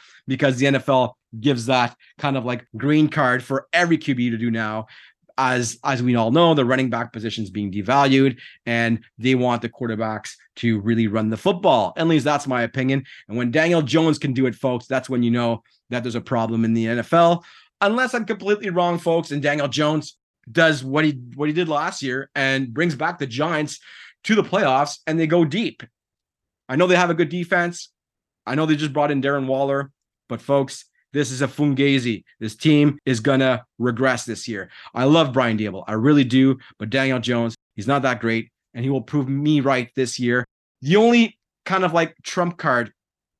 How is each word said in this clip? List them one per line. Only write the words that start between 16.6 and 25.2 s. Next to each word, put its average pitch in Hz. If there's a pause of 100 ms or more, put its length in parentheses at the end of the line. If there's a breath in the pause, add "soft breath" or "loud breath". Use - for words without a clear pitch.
in 113
the 113
N 120
F -
L. 170 (380 loud breath)
Unless 240
I'm 233
completely 208
wrong, 175
folks, 165
and 143
Daniel 147
Jones 151 (320)
does 151
what 139
he, 143 (140)
what 143
he 151
did 175
last 156
year 135
and 135
brings 156
back 165
the 143
Giants 151 (440 loud breath)
to 220
the 208
playoffs 143
and 160
they 165